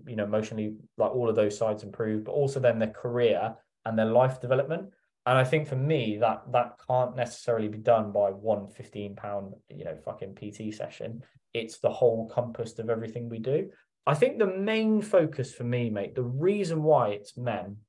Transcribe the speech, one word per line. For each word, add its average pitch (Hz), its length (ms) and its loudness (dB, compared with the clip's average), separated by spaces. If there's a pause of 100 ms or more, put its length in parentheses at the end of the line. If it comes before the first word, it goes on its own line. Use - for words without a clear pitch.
you 120 100 -12
know, 104 80 0
emotionally, 107 520 -2 (220)
like, 107 140 2
all 120 180 0
of 107 60 0
those 107 200 2
sides 107 260 -2
improve, 107 420 -4
but - 80 -8
also 139 280 0
then 117 180 4
their 110 120 0
career 113 680 0 (300)
and 113 120 -2
their 110 80 4
life 127 360 4
development. 139 500 0 (340)
And 131 120 6
I 131 60 6
think 151 220 2
for 135 100 -4
me, 127 420 0
that, 110 240 2 (100)
that 123 240 0 (100)
can't 127 300 0
necessarily 117 520 -2
be 107 100 -8
done 110 340 4
by 101 180 4
one 101 380 -2
fifteen 101 480 -12
pound, 101 380 -8 (160)
you 101 160 -14
know, 80 180 -8
fucking 98 300 -10
P 104 160 -12
T 107 200 -10
session. - 520 -10 (320)
It's 113 240 -8
the 120 100 2
whole 113 400 2
compass 117 500 -6
of 113 120 -4
everything 113 400 -6
we 113 80 -8
do. 147 320 -4 (360)
I 147 80 2
think 240 240 4
the 208 80 4
main 214 540 2
focus 156 540 2
for 120 100 -8
me, 120 240 0
mate, 101 260 -4
the 127 100 -2
reason 165 580 0
why 139 280 6
it's - 280 -8
men 104 400 -6 (100)